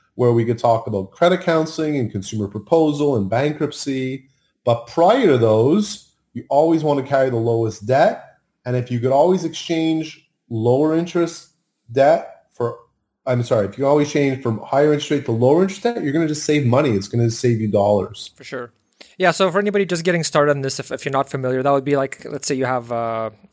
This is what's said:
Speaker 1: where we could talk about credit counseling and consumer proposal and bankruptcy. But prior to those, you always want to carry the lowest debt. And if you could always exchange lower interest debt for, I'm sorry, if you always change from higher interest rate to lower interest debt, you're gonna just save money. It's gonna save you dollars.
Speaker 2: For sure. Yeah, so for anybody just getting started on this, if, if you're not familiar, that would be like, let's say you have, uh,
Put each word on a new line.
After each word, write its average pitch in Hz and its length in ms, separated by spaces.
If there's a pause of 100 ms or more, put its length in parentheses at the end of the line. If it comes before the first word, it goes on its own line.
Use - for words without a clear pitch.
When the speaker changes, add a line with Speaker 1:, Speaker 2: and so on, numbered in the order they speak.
(140)
Speaker 1:
where 120 180
we 117 120
could 117 140
talk 113 280
about 98 240
credit 180 300
counseling 160 560
and 117 160
consumer 101 340
proposal 147 680
and 98 140
bankruptcy. 131 1000 (340)
But 120 240
prior 208 400
to 135 120
those, 117 760 (200)
you 120 160
always 156 340
want 143 160
to 127 60
carry 135 240
the 120 60
lowest 113 500
debt. 151 520 (280)
And 123 100
if 123 140
you 120 100
could 123 100
always 160 340
exchange 160 840 (220)
lower 123 440
interest 170 540 (420)
debt 139 640
for, 117 260 (460)
I'm 123 180
sorry, 113 240
if 98 120
you 135 80
always 147 260
change 139 300
from 113 180
higher 151 320
interest 147 180
rate 139 140
to 120 80
lower 131 300
interest 196 200
debt, 233 200
you're 139 100
gonna 160 160
just 151 160
save 147 220
money. 131 240
It's 98 180
gonna 117 220
save 117 280
you 107 100
dollars. 101 680
Speaker 2:
For - 80
sure. 123 280 (440)
Yeah, 185 140
so 185 200
for 175 80
anybody 202 280
just 165 180
getting 170 200
started 147 260
on 143 100
this, 135 180
if, - 140
if - 140
you're 135 60
not 135 180
familiar, 127 320
that 139 80
would 139 140
be 143 120
like, 135 300
let's 135 200
say 147 80
you 131 120
have, 123 260
uh, 113 380 (220)